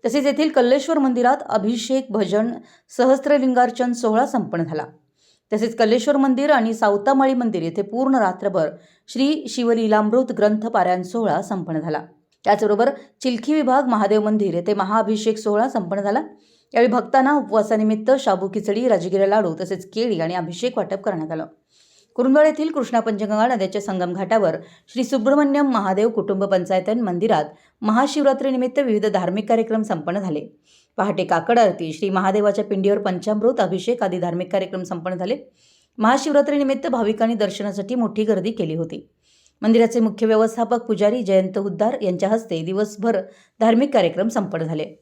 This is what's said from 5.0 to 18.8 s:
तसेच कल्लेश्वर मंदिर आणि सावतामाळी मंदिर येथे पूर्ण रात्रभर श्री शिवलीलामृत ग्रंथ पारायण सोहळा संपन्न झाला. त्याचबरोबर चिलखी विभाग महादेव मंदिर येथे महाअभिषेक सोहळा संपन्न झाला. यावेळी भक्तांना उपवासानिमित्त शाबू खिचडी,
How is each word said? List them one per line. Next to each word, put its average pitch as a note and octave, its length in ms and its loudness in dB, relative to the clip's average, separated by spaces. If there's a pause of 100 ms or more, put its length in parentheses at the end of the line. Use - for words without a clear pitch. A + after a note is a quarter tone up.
तसेच A3 220 -2
कल्लेश्वर A#3+ 420 2
मंदिर C4+ 340 2
आणि A3+ 220 2
सावतामाळी A3+ 600 2
मंदिर A3 300 -2
येथे E3 180 -4
पूर्ण B3 340 0
रात्रभर F#3 540 0 (380)
श्री C#4 400 -2
शिवलीलामृत A3+ 880 2
ग्रंथ G#3+ 300 2
पारायण F3+ 340 0
सोहळा F#3 400 -2
संपन्न E3+ 380 -6
झाला. D3+ 220 -6 (440)
त्याचबरोबर G#3 440 2 (320)
चिलखी B3+ 320 -2
विभाग C#4 340 2
महादेव G#3+ 340 2
मंदिर G#3 320 0
येथे F3 200 -2
महाअभिषेक G#3+ 640 0
सोहळा A3 320 0
संपन्न G3 340 -4
झाला. A3 200 -2 (500)
यावेळी A#3+ 180 4
भक्तांना C4 420 2
उपवासानिमित्त G#3+ 880 0
शाबू F#3+ 280 0
खिचडी, G#3 400 -2